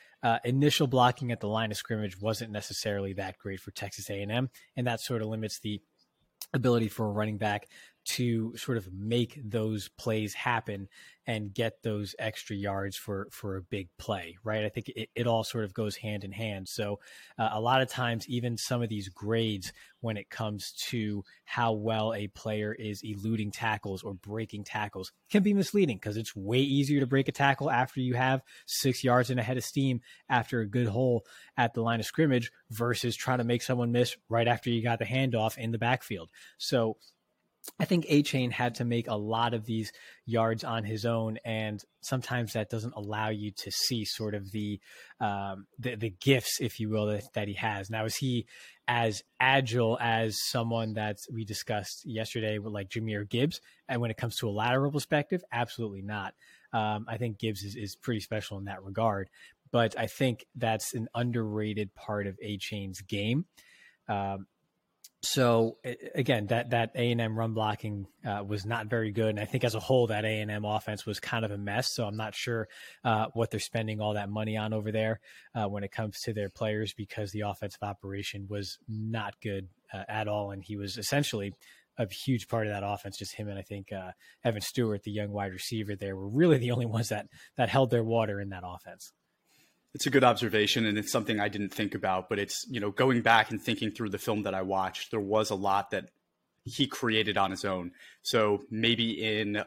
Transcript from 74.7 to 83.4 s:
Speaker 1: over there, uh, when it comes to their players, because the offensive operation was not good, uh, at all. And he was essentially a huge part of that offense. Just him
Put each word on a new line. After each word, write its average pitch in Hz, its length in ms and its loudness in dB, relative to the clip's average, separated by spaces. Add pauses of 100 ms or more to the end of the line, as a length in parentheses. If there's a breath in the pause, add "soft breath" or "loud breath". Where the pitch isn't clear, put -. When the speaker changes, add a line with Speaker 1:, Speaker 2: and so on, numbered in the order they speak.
Speaker 1:
over 107 180 -2
there, 110 280 0 (340 loud breath)
uh, 110 120 0
when 101 160 -4
it 98 80 -6
comes 107 340 -6
to 113 100 -4
their 101 160 -4
players, 107 420 -2
because 101 400 -8
the 104 80 -4
offensive 104 420 -6
operation 101 680 -8
was 101 360 -6
not 110 540 -4
good, 98 280 -6 (260)
uh, 98 140 -10
at 107 200 -2
all. 104 220 -2
And 98 120 -10
he 104 140 -8
was 101 220 -8
essentially 107 560 -2 (420 soft breath)
a 117 100 0
huge 113 400 -2
part 110 200 0
of 104 80 -2
that 101 120 -4
offense. 101 300 -6
Just - 180 -10
him 104 140 -8